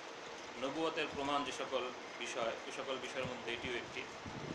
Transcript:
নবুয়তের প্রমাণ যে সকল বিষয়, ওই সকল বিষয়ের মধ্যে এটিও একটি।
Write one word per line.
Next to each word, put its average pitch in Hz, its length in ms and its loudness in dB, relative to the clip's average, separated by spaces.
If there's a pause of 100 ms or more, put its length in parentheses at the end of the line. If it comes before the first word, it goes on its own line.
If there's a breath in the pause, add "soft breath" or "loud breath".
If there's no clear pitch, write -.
(640)
নবুয়তের 156 520 4
প্রমাণ 143 300 4
যে 131 80 -2
সকল 127 380 2 (280)
বিষয়, 117 340 2 (140)
ওই 131 100 -6
সকল 131 200 0
বিষয়ের 127 300 0
মধ্যে 117 260 -2
এটিও 123 220 0
একটি। 120 280 -2 (520)